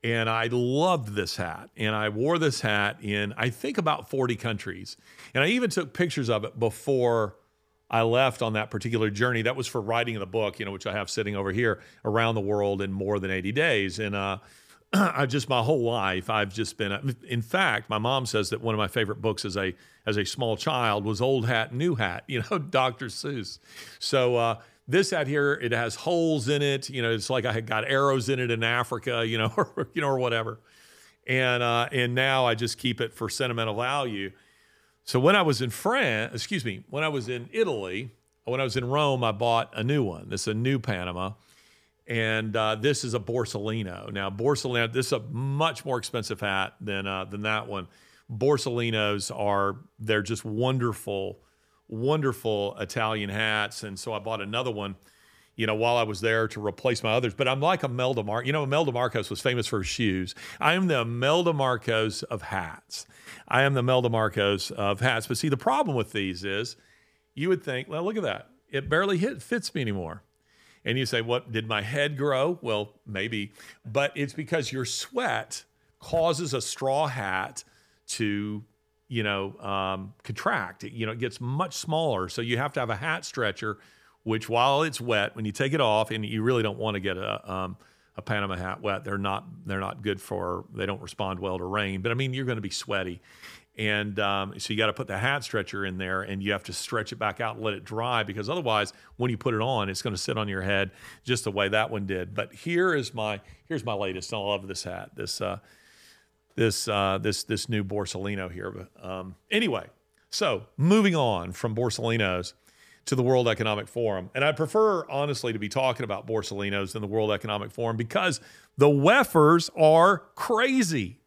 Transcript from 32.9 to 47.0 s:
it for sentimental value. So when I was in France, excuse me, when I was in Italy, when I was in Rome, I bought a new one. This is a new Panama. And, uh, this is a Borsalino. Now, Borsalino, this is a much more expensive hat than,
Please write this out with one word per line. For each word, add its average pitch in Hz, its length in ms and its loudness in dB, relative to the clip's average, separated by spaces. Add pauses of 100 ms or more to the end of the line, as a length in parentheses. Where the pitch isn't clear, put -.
it 113 140 -2
for 110 140 -4
sentimental 113 480 -2
value. 120 560 -2 (720)
So - 160 2
when 175 160 8
I 196 60 6
was 139 200 2
in 123 80 -2
France, 151 640 0
excuse 127 300 -6
me, 101 260 -6
when 147 140 -2
I 160 40 0
was 131 200 -4
in 120 240 -8
Italy, 117 580 -2 (320)
when 127 180 -2
I 135 40 0
was 123 120 -2
in 123 80 -2
Rome, 135 380 2
I 113 80 2
bought 117 460 2
a 107 80 -2
new 143 180 2
one. 90 260 -4
This 98 120 -4
is - 80 -2
a 107 60 0
new 123 260 0
Panama. 92 540 -4 (760)
And, 110 460 0
uh, 110 180 4
this 131 300 0
is 117 100 -4
a 120 60 0
Borsalino. 107 920 -4
Now, 98 160 -2
Borsalino, 117 640 2
this 131 140 0
is - 60 0
a 123 80 0
much 139 640 -2
more 131 100 0
expensive 113 440 -4
hat 95 400 0
than, 98 260 -4